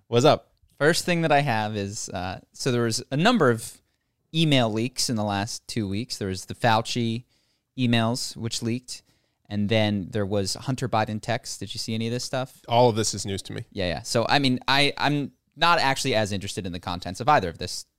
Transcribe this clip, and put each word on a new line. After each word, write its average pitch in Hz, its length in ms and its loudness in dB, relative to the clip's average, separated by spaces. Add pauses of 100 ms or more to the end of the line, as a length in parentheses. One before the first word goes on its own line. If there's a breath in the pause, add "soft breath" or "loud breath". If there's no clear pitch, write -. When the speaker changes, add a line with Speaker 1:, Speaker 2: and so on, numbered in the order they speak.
Speaker 1:
What's 120 180 4
up? 131 240 4 (280)
Speaker 2:
First 160 280 2
thing 170 160 2
that 156 100 2
I 143 80 6
have 110 340 0
is, 101 360 -6
uh, 95 280 -6 (140)
so - 180 -4
there 120 120 2
was 113 280 -2
a 131 60 -2
number 180 320 4
of 113 320 -2 (540)
email 143 360 4
leaks 113 380 -2
in 123 80 -2
the 107 80 -2
last 101 420 -4
two 107 220 -4
weeks. 101 300 -6
There 101 100 -4
was 95 160 -6
the - 100 -12
Fauci 113 680 0 (540)
emails, 120 580 0
which 113 240 -8
leaked, 120 420 -6 (460)
and 104 220 -2
then 104 400 2
there 104 160 -2
was 98 260 -2
Hunter 131 340 -4
Biden 110 320 0
text. - 420 -6
Did 98 140 -10
you 113 40 -10
see 113 160 -6
any 113 140 -2
of 117 40 -4
this 123 120 -4
stuff? - 440 -6
Speaker 1:
All 120 220 8
of 107 60 0
this 107 180 0
is 101 100 -6
news 98 160 -4
to - 140 -12
me. 110 180 -10
Speaker 2:
Yeah, 95 160 -2
yeah. 82 140 -4
So, 117 260 0
I 143 100 4
mean, 131 300 2
I, 139 300 2
I'm 143 340 0 (240)
not 165 220 4
actually 135 360 0
as 107 160 2
interested 98 360 -6
in 90 60 -6
the 90 60 -8
contents 90 420 -8
of 120 100 2
either 123 180 4
of 80 80 -6
this - 300 -8 (120)